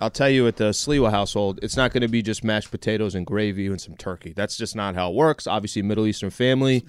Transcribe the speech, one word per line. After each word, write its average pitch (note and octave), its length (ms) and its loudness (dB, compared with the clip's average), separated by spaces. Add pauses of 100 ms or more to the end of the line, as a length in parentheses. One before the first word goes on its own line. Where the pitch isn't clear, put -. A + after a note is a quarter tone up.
I'll G#2+ 100 0
tell C#3 200 2
you, C3 160 6
at A2+ 120 2
the A2 120 2
Sliwa C3 400 2
household, G2+ 520 0
it's G#2 140 -6
not B2+ 160 2
gonna B2 140 2
be A2+ 160 2
just G#2+ 220 -4
mashed G#2+ 260 0
potatoes G#2+ 460 -2
and F2+ 100 -4
gravy G2 400 -2
and F#2+ 140 -4
some E2 160 -16
turkey. F2 400 -10
That's G2+ 200 -4
just A2 200 -8
not G2+ 180 -2
how F2+ 160 0
it F2+ 60 -4
works. D3+ 320 2
Obviously, G#2 340 -2
Middle G#2+ 240 2
Eastern G#2 240 -2
family. C3 580 2